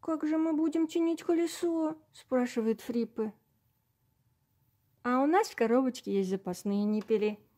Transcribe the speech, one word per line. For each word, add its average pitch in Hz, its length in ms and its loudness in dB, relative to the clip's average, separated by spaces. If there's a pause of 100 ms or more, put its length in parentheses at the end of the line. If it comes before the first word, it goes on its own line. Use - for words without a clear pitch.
«Как 311 260 -4
же 311 120 2
мы 320 140 2
будем 320 360 0
чинить 330 340 0
колесо?» 330 720 0 (160)
спрашивает 240 680 -2
Фриппе. 226 520 -6 (1700)
«А 247 180 2
у 277 60 4
нас 381 220 4
в - 80 -14
коробочке 240 560 0
есть 196 180 0
запасные 202 540 -2
ниппели». 214 540 0 (200)